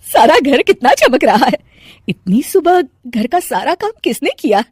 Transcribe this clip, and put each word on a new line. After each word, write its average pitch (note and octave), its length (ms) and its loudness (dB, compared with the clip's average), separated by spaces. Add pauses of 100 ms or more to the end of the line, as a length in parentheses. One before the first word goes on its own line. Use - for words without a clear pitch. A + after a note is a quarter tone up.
(120)
सारा D#4 260 4
घर C#4 240 2
कितना C#4+ 320 0
चमक B4+ 300 2
रहा A#3+ 220 2
है। C4 120 2 (500)
इतनी G3+ 340 -2
सुबह F4+ 400 0 (240)
घर A#3 200 -4
का F4 140 -2
सारा D4+ 340 -4
काम G4+ 160 -6 (140)
किसने C#4 340 -4
किया? G#3 340 0